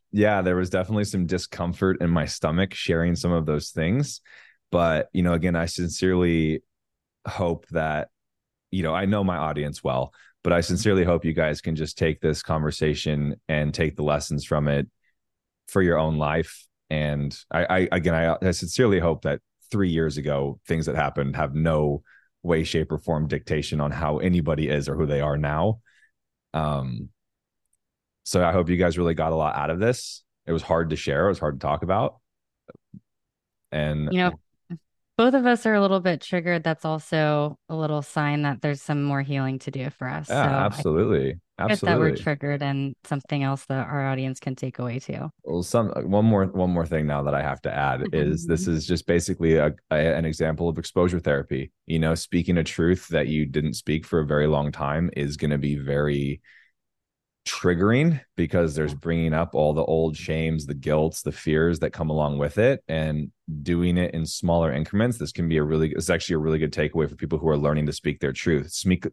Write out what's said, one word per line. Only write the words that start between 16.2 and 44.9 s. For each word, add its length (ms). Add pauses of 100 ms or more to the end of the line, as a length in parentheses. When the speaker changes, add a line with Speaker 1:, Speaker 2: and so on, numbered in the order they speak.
Speaker 1:
And 460 (140)
I, 140
I, 260
again, 240
I, 260
I 100
sincerely 480
hope 240
that 180 (280)
three 200
years 280
ago, 500
things 200
that 80
happened 400
have 180
no 500 (380)
way, 220
shape, 280
or 60
form 300
dictation 540
on 100
how 280
anybody 500
is 180
or 80
who 100
they 160
are 160
now. 440 (720)
Um, 560 (1120)
so 200
I 80
hope 180
you 80
guys 200
really 160
got 180
a 40
lot 200
out 140
of 100
this. 440 (240)
It 40
was 120
hard 280
to 40
share. 300
It 40
was 100
hard 200
to 60
talk 180
about. 340 (1500)
And 400
Speaker 2:
You 80
know, 120 (840)
both 160
of 120
us 200
are 80
a 80
little 180
bit 220
triggered. 420
That's 220
also 720 (120)
a 60
little 260
sign 420
that 180
there's 200
some 220
more 180
healing 380
to 120
do 180
for 180
us. 220
Speaker 1:
Yeah, 140
Speaker 2:
So 60
I 160
Speaker 1:
absolutely. 600
Speaker 2:
get 540
that 180
we're 100
Speaker 1:
Absolutely. 100
Speaker 2:
triggered 420
and 420
something 400
else 220
that 220
our 200
audience 320
can 160
take 240
away 200